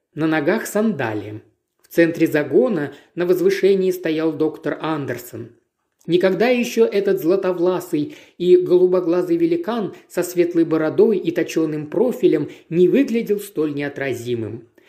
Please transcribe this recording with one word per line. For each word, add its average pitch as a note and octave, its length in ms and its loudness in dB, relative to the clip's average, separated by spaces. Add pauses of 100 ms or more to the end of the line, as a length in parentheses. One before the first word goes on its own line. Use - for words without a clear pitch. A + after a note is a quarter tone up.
(140)
на D#3 140 -2
ногах D#3+ 400 0
сандалии. A2 720 -4 (400)
В - 60 -20
центре E3 400 2
загона D3+ 680 0 (220)
на E3+ 100 -4
возвышении F#3 640 2
стоял D#3+ 420 -2
доктор D3+ 480 -2
Андерсон. B2+ 720 -8 (580)
Никогда F#3 420 2
ещё A#3+ 360 2
этот G3 340 0
златовласый F3 960 -2 (220)
и F3+ 200 6
голубоглазый F3 800 2
великан E3+ 580 -2 (120)
со - 140 -4
светлой E3+ 420 0
бородой D#3 540 2
и E3 140 -4
точёным D#3 560 -4
профилем D#3+ 640 0 (200)
не F3+ 180 4
выглядел A3 520 0
столь D3+ 340 -4
неотразимым. A#2+ 960 -6 (220)